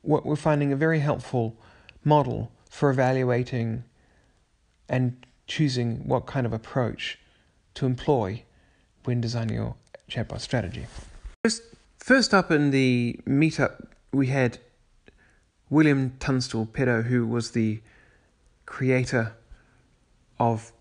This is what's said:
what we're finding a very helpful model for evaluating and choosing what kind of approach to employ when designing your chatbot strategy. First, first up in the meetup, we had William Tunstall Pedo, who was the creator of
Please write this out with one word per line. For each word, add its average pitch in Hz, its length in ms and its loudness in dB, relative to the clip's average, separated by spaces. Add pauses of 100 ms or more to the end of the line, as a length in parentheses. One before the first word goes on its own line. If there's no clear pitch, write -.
what 147 220 2
we're 147 100 0
finding 143 360 2
a 135 40 0
very 160 240 2
helpful 131 560 -2 (480)
model 131 480 2 (180)
for 147 200 0
evaluating 123 920 0 (1040)
and 127 360 -2 (200)
choosing 123 640 -2
what 127 180 0
kind 131 220 -4
of 113 60 -2
approach - 680 -6 (560)
to 139 100 -4
employ 120 580 -2 (600)
when 123 180 -2
designing 113 340 -4
your 113 200 -6 (340)
chatbot - 300 -8
strategy. 113 460 -6 (580)
First, 220 200 0 (340)
first 254 360 4
up 185 180 4
in 147 200 4
the 123 560 2
meetup, 143 600 2 (240)
we 135 160 2
had 131 320 0 (1120)
William 139 500 2
Tunstall 123 460 -2
Pedo, 117 380 -2
who 120 240 0
was 113 240 -4
the 110 300 -2 (840)
creator 127 680 -2 (1040)
of 117 420 0